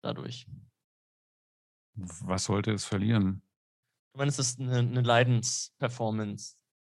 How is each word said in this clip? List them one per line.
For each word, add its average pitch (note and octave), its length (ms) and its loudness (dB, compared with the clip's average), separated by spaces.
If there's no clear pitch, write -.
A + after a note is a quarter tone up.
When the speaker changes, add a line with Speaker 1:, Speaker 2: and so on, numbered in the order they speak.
Speaker 1:
dadurch? - 460 -8
Speaker 2:
Was F#2 520 -4
sollte G2+ 260 0
es G2+ 140 -2
verlieren? G2+ 580 2
Speaker 1:
Du C3+ 60 -14
meinst, C#3 200 0
dass B2+ 180 -2
eine, B2 220 0
eine B2 220 2
Leidensperformance A#2 1500 0